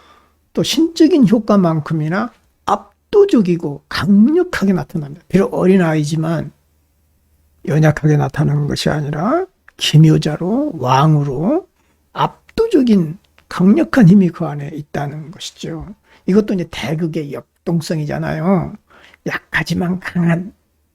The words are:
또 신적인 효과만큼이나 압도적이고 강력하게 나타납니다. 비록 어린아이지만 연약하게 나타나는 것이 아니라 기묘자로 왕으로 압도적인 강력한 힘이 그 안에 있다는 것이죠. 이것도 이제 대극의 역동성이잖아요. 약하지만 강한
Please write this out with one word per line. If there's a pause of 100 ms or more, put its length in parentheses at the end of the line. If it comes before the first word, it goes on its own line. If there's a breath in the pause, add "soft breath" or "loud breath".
(520 soft breath)
또
신적인
효과만큼이나 (340)
압도적이고
강력하게
나타납니다.
비록
어린아이지만 (1160)
연약하게
나타나는
것이
아니라 (320)
기묘자로
왕으로 (440)
압도적인 (300)
강력한
힘이
그
안에
있다는
것이죠. (300 soft breath)
이것도
이제
대극의
역동성이잖아요. (540 soft breath)
약하지만
강한 (420)